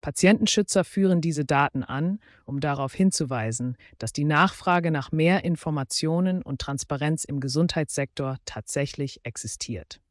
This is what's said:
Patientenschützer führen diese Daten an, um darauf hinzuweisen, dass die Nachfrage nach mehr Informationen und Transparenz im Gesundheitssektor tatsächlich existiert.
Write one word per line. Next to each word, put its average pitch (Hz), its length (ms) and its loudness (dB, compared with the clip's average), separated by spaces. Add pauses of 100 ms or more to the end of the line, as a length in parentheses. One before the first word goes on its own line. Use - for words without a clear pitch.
Patientenschützer 196 840 4
führen 190 360 2
diese 156 240 0
Daten 139 380 2
an, 165 380 -2 (240)
um 139 160 -6
darauf 139 340 -2
hinzuweisen, 127 800 0 (220)
dass 113 140 -6
die 147 120 -2
Nachfrage 170 680 4
nach 143 180 -2
mehr 165 340 4
Informationen 170 960 0
und - 200 -6
Transparenz 147 640 -2
im 143 160 -4
Gesundheitssektor 139 1040 -2
tatsächlich - 800 -6
existiert. - 760 -10 (100)